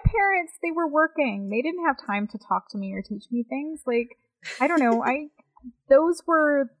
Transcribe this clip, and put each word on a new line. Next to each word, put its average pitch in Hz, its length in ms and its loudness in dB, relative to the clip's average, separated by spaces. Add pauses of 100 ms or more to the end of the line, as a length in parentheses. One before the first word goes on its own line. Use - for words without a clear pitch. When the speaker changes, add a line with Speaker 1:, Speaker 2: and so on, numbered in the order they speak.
Speaker 1:
parents, 381 560 2
they 339 100 -4
were 330 160 -2
working. 285 640 0
They 220 140 -2
didn't 339 220 -4
have 277 100 2 (100)
time 208 220 -4
to - 100 -14
talk - 340 -4
to 214 60 -10
me 196 160 -8
or 190 80 -8
teach 202 300 -10
me 240 180 -2
things. 294 380 -8
Like, 240 220 -2 (500)
I 262 80 2
don't 330 120 2
know. 233 240 2
Speaker 2:
<laughs> - 20 -4
Speaker 1:
I, 294 240 -4 (600)
those 320 380 4
were 294 420 2 (100)